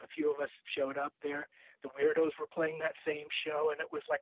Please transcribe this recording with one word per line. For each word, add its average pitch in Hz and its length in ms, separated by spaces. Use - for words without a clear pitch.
a 262 40
few 147 260
of 143 60
us 143 100
showed 139 200
up 143 160
there. 147 240
The 135 60
Weirdos 151 500
were 151 140
playing 160 260
that 156 160
same 151 220
show, 151 260
and 147 80
it 156 120
was, 147 180
like, 147 120